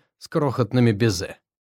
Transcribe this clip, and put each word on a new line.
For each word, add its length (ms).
с 100
крохотными 640
безе. 460